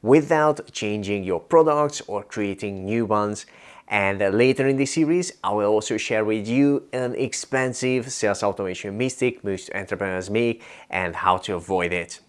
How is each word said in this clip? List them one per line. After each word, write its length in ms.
without 680
changing 540
your 160
products 640
or 160
creating 640
new 200
ones. 400
And 300
later 320
in 120
the 80
series, 480
I 80
will 180
also 280
share 260
with 240
you 360
an 200
expensive 960
sales 320
automation 560
mistake 460
most 320
entrepreneurs 540
make 340
and 240
how 260
to 160
avoid 360
it. 380